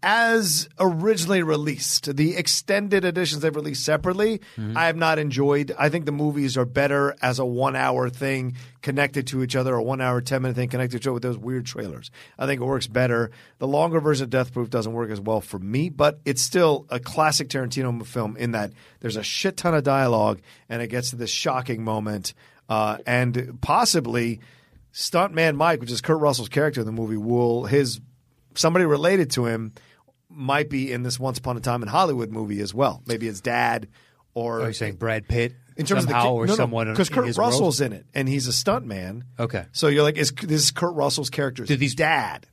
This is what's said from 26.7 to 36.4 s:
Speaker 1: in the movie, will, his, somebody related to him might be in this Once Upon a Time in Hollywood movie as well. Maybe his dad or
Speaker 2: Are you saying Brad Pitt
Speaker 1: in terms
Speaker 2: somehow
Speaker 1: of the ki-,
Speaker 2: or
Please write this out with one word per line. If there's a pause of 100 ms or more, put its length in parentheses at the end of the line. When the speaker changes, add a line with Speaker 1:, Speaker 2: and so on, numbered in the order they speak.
Speaker 1:
in
the
movie,
will,
his, (540)
somebody
related
to
him (560)
might
be
in
this
Once
Upon
a
Time
in
Hollywood
movie
as
well.
Maybe
his
dad (480)
or
Speaker 2:
Are
you
saying
Brad
Pitt (240)
Speaker 1:
in
terms
Speaker 2:
somehow
Speaker 1:
of
the
ki-,
Speaker 2:
or